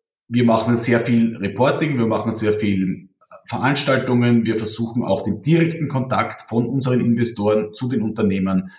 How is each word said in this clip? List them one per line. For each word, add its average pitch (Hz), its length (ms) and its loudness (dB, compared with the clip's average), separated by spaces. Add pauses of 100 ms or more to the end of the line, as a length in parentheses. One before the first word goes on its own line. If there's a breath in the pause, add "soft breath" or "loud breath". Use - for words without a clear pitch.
(280)
wir 120 160 2
machen 113 300 2
sehr 117 240 2
viel 117 380 2
Reporting, 131 640 -2
wir 113 80 2
machen 110 260 -2
sehr 104 200 0
viel 95 580 -2 (380)
Veranstaltungen, 120 960 2
wir 110 120 0
versuchen 113 480 -4
auch 95 180 0
den 101 180 -4
direkten 160 460 2
Kontakt 117 640 -4
von 117 180 0
unseren 127 340 0
Investoren 110 720 0
zu 131 140 -6
den 120 140 -2
Unternehmen 95 760 0